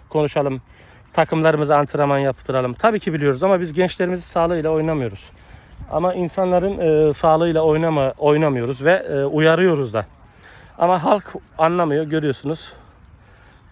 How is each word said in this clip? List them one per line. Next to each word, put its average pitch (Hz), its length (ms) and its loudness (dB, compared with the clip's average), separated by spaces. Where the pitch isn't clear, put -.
konuşalım. 143 520 -2
Takımlarımıza 156 640 2
antrenman 143 420 0
yaptıralım. 131 540 -2
Tabii 214 260 0
ki 185 140 -6
biliyoruz 143 300 -2
ama 190 180 2
biz 165 120 -8
gençlerimizin 180 500 -2
sağlığıyla 170 460 -2
oynamıyoruz. 156 600 -4
Ama 180 220 -2
insanların, 180 960 0
e, 147 40 0
sağlığıyla 160 480 2
oynama-, 156 560 0
oynamıyoruz 139 680 0
ve, 160 60 4
e, 143 140 -2
uyarıyoruz 156 720 2
da. 107 120 -2
Ama 175 260 2
halk 190 300 0
anlamıyor, 160 460 0
görüyorsunuz. 151 680 -4